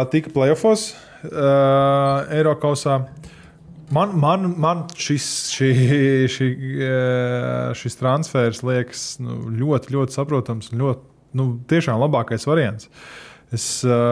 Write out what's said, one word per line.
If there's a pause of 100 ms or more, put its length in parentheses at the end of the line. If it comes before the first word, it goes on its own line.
(100)
tika
play-offos, (320)
ā, (840)
Eirokausā. (920)
Man,
man,
man (100)
šis, (240)
šī, (600)
šī, (300)
ā, (800)
šis
transfers
liekas, (140)
nu, (120)
ļoti,
ļoti
saprotams
un
ļoti, (220)
nu, (180)
tiešām
labākais
variants. (600)
Es, (160)
ā, (140)